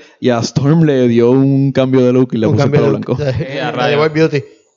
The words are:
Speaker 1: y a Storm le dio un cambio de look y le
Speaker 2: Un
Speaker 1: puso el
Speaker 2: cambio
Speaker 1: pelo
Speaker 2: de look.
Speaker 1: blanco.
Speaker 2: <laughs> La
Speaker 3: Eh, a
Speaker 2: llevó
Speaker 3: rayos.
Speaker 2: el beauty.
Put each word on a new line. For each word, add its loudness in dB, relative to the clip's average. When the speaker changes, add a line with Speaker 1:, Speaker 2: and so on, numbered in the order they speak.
Speaker 1:
y 0
a 0
Storm 0
le 2
dio 2
un 2
cambio 0
de 2
look 2
y -2
le 0
Speaker 2:
Un 0
Speaker 1:
puso 0
el -2
Speaker 2:
cambio 2
Speaker 1:
pelo 0
Speaker 2:
de -4
look. -4
Speaker 1:
blanco. -4
Speaker 2:
<laughs> -
La -2
Speaker 3:
Eh, -6
a -6
Speaker 2:
llevó -2
Speaker 3:
rayos. 0
Speaker 2:
el 0
beauty. 0